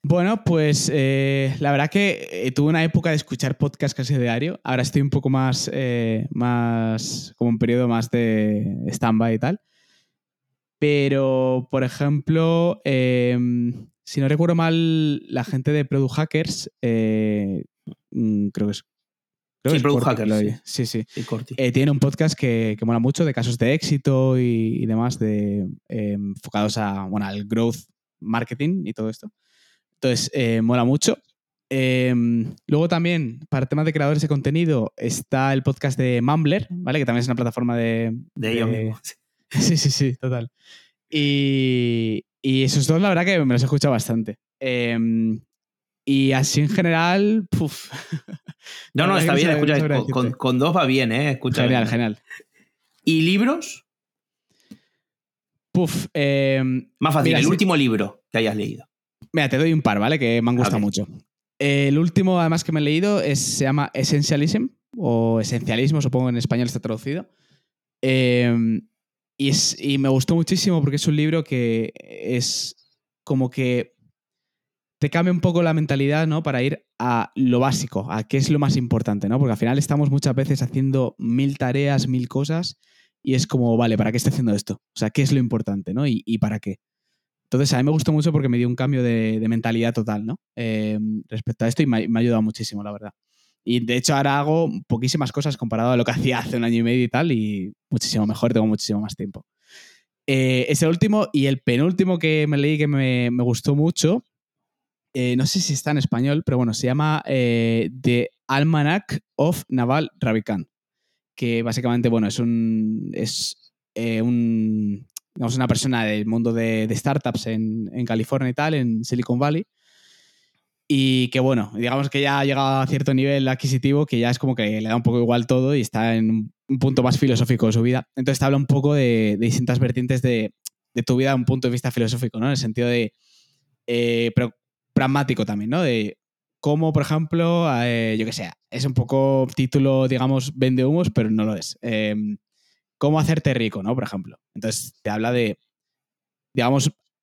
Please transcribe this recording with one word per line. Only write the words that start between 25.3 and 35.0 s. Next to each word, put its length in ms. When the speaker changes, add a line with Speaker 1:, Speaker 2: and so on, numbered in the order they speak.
Speaker 1:
em, 480
enfocados 400
a, 280
bueno, 200
al 220
growth 300
marketing 640
y 80
todo 160
esto. 220
Entonces, 400
eh, 260
mola 240
mucho. 320
Em, 840
luego 220
también, 600
para 160
temas 220
de 80
creadores 260
de 80
contenido, 680
está 560